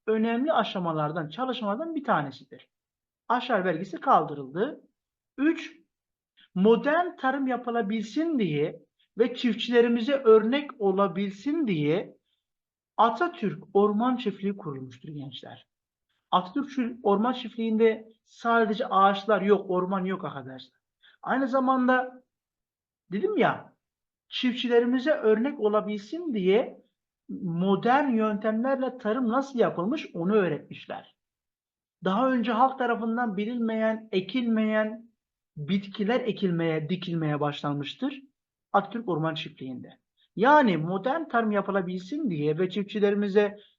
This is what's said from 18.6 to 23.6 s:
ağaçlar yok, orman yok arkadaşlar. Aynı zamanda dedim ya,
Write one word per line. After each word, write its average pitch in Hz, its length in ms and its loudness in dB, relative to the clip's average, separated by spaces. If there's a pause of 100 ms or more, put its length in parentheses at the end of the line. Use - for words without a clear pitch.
ağaçlar 196 540 4
yok, 196 280 2
orman 180 360 -2
yok 185 200 -4
arkadaşlar. 131 540 -12 (420)
Aynı 254 260 0
zamanda 254 760 2 (880)
dedim 359 260 -2
ya, 156 360 0 (560)